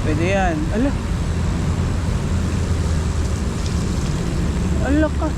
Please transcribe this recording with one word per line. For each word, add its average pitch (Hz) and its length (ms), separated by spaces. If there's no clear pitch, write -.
Pwede 156 240
yan. 185 280
Ala. 269 160
Ala 302 240
ka. 311 300